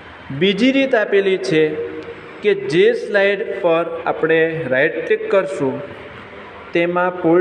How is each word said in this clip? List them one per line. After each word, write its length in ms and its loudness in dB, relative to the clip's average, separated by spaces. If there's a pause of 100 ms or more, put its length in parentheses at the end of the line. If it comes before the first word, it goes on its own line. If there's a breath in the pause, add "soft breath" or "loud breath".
(420)
બીજી 360 2
રીત 220 2
આપેલી 500 2
છે 140 4 (800)
કે 100 4 (200)
જે 120 6 (160)
સ્લાઇડ 400 0 (220)
પર 220 2 (260)
આપણે 280 2 (340)
રાઇટ 240 0 (100)
ક્લિક 160 4 (100)
કરશું, 420 0 (960)
તેમાં 480 0
પુલ 200 4